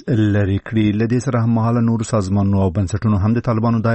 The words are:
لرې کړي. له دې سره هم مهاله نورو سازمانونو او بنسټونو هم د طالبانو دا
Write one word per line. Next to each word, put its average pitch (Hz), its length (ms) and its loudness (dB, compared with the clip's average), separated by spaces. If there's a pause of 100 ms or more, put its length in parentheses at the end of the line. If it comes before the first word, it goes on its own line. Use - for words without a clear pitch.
لرې 101 600 0
کړي. 110 180 0 (140)
له 113 80 0
دې 123 180 0
سره 120 180 0
هم 117 120 2
مهاله 117 260 0
نورو 113 280 0
سازمانونو 98 520 0
او 95 100 2
بنسټونو 101 520 0
هم 107 100 2
د 117 140 -2
طالبانو 117 340 0
دا 113 120 0